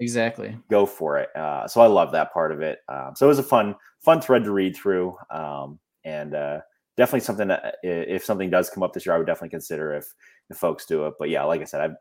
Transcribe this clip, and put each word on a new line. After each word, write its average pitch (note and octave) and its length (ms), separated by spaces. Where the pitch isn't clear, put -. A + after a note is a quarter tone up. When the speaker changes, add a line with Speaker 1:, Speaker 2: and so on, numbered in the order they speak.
Speaker 1:
Exactly. A#2 560
Speaker 2:
Go G#2 160
for D2+ 320
it. C2+ 180
Uh, D2 320
so - 140
I A#2 60
love F2+ 240
that D#2 220
part D#2+ 180
of D2+ 100
it. D#2 180
Um, C2+ 260
so C3+ 100
it C#3+ 40
was C#3 100
a C3 40
fun, G#2+ 300
fun D#3+ 200
thread A#2+ 220
to G#2 80
read F#2+ 240
through. F#2 400
Um, D2 480
and, D2+ 320
uh, D2 240
definitely - 240
something G#2 260
that, F#2 180
uh, - 60
i-, - 20
if F2 380
something F#2+ 240
does F2+ 200
come F#2+ 140
up F2 100
this F2+ 120
year, F2 100
I - 20
would E2 100
definitely E2 220
consider D#2 440
if, D2 200
if F2+ 80
folks E2+ 280
do D#2 220
it. D2+ 100
But D2+ 120
yeah, D2 160
like D#2 160
I - 20
said, - 180
I've, D#2 200